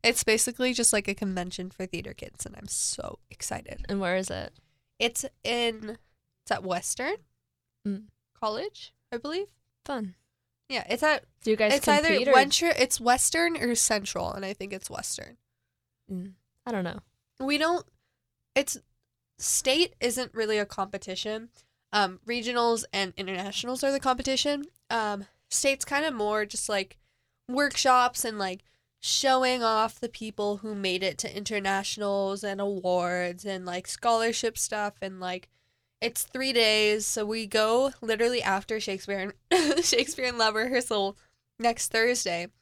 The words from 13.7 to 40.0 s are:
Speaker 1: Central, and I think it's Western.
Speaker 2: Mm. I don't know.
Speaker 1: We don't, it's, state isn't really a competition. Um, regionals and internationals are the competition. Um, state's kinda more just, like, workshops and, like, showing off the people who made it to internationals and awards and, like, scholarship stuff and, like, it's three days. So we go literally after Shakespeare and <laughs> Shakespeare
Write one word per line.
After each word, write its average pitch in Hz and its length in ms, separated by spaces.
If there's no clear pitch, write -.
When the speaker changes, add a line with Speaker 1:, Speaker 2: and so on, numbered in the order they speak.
Speaker 1:
Central, 202 560
and 196 120
I 190 100
think 196 180
it's 190 180
Western. - 460
Speaker 2:
Mm. 185 200
I 240 60
don't 196 100
know. 175 160
Speaker 1:
We 285 200
don't, 330 280
it's, - 200
state - 640
isn't 240 340
really 214 240
a 202 80
competition. 208 840
Um, 196 340
regionals 233 680
and 190 240
internationals 202 680
are 277 80
the 277 80
competition. 262 640
Um, 208 360
state's 269 360
kinda 294 260
more 214 340
just, - 240
like, 196 300
workshops 254 760
and, 220 140
like, 190 260
showing 262 640
off 220 380
the 233 80
people 208 500
who 214 160
made 190 300
it 185 140
to - 180
internationals 196 1040
and 196 180
awards 180 840
and, 190 200
like, 180 220
scholarship 226 720
stuff 208 420
and, 190 200
like, 180 280
it's 233 240
three 262 280
days. 214 540
So 214 180
we 220 220
go 226 460
literally 233 400
after 196 380
Shakespeare 196 520
and 339 340
<laughs> - 0
Shakespeare 254 420